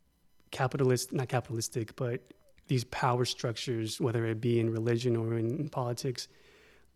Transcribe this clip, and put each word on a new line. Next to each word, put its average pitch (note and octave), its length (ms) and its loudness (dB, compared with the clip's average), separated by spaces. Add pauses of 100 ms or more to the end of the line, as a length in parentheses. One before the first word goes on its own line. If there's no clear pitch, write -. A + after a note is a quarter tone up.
(520)
capitalist, B2+ 640 2
not C3 140 0
capitalistic, A#2 680 -2
but B2 260 -4 (460)
these B2+ 180 2
power B2 400 2
structures, A2+ 720 -4
whether A2+ 260 2
it A2+ 160 -2
be A#2+ 180 4
in A2+ 100 2
religion A#2 460 2
or A2+ 220 0
in, A#2 220 0
in D3+ 100 -4
politics, B2 580 -4 (680)